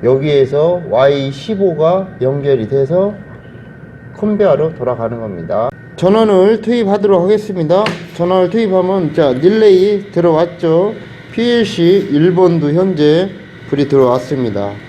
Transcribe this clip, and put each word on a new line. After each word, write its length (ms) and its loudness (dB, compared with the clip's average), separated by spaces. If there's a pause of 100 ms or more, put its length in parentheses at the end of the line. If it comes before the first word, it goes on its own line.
여기에서 840 0
와이 420 0
십오가 760 -2 (140)
연결이 460 -2
돼서 460 -2 (1000)
컨베어로 600 0
돌아가는 440 -6
겁니다. 500 -6 (260)
전원을 680 4
투입하도록 640 0
하겠습니다. 600 0 (320)
전원을 340 0
투입하면, 640 0
자, 180 2
릴레이 800 2
들어왔죠. 840 0 (380)
피엘씨 800 0
일 240 2
번도 360 2
현재 580 2 (400)
불이 180 0
들어왔습니다. 840 0 (180)